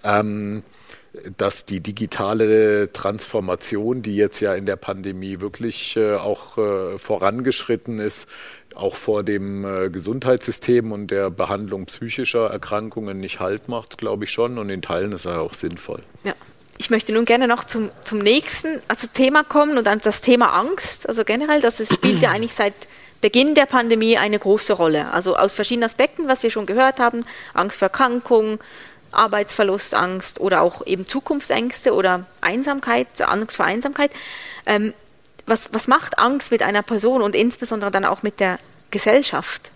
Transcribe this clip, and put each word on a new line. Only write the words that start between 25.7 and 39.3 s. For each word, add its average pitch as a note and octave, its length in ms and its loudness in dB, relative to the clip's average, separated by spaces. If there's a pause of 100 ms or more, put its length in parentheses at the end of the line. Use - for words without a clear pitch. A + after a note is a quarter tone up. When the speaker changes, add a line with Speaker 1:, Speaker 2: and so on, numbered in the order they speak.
Speaker 2:
Aspekten, C#4+ 420 0
was C4 120 2
wir A#3 80 2
schon G#3+ 160 -4
gehört C4 340 2
haben, A#3+ 260 0 (280)
Angst G3 260 -2
vor G3 80 4
Erkrankung, A#3 720 2 (520)
Arbeitsverlustangst G3+ 1300 0
oder F3+ 220 2
auch - 260 0
eben F#3+ 180 -2
Zukunftsängste C4+ 880 -2
oder F#3 320 2 (140)
Einsamkeit, B3+ 680 0 (120)
Angst - 380 -2
vor G3 80 0
Einsamkeit. C#4 460 -2 (540)
Ähm, G#3+ 280 2 (540)
was, A3 260 0
was A3 140 -2
macht - 300 2
Angst C4 340 2
mit A3+ 100 2
einer G#3 220 2
Person A#3 380 2
und G#3 140 0
insbesondere A3 560 0
dann G3 140 0
auch - 180 0
mit G#3 160 -4
der F#3 200 0 (320)
Gesellschaft? - 840 0